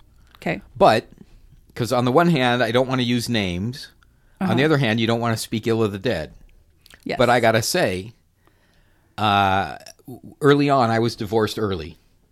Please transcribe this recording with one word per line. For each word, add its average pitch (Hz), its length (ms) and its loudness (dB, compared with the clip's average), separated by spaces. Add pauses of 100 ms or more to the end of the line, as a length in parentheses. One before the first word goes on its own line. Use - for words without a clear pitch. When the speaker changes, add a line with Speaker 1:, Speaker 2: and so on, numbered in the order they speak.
(360)
Speaker 1:
Okay. - 260 -6 (160)
Speaker 2:
But, 123 300 4 (640)
'cause 117 180 -4
on 123 140 0
the 123 60 0
one 170 180 4
hand, 123 320 2
I 113 80 -2
don't 123 180 0
wanna 127 140 -2
use 120 260 -2
names. 104 600 -4 (520)
On 95 80 -2
the 110 60 0
Speaker 1:
Uh-huh. 131 100 2
Speaker 2:
other 156 140 2
hand, 117 200 0
you 113 80 0
don't 117 140 0
wanna 117 160 -2
speak 113 300 -6
ill 113 160 0
of 104 100 0
the 101 60 -8
dead. 92 340 -6 (720)
Speaker 1:
Yes. - 140 -6
Speaker 2:
But 123 100 2
I 120 120 2
gotta 110 220 2
say, 113 520 -4 (1040)
uh, 98 580 0 (640)
early 143 300 4
on, 131 180 2
I 113 120 2
was 117 160 -2
divorced 107 420 -2
early. 92 400 -6 (340)